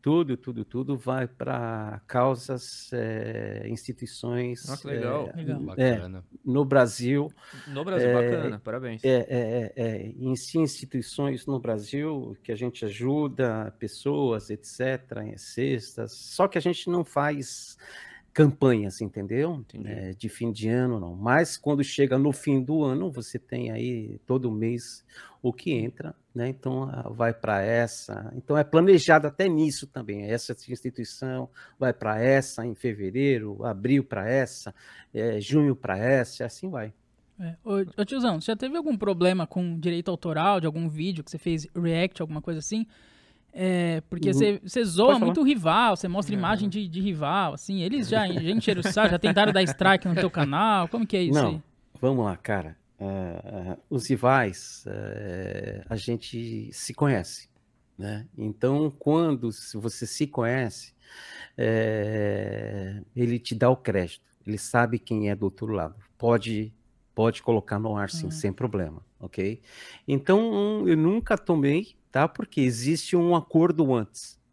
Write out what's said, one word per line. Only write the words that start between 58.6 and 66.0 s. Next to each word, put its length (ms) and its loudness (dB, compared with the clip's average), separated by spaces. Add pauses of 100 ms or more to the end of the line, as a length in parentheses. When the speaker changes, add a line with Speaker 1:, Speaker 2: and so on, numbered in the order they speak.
Speaker 1:
quando 540 2
se 240 -12
você 280 -6
se 220 -2
conhece, 640 -2 (640)
é, 1400 -2 (140)
ele 240 2
te 160 -6
dá 140 6
o 80 6
crédito, 460 -2 (220)
ele 120 -4
sabe 420 2
quem 300 -2
é 60 0
do 80 -4
outro 240 -4
lado. 280 -4 (220)